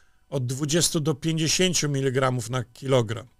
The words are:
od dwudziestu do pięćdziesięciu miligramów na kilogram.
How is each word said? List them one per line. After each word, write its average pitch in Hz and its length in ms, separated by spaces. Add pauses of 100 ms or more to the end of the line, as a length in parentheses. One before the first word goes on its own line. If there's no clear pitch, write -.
(320)
od 135 140
dwudziestu 143 540
do 151 140
pięćdziesięciu 160 760
miligramów 131 600
na 127 140
kilogram. 113 640 (140)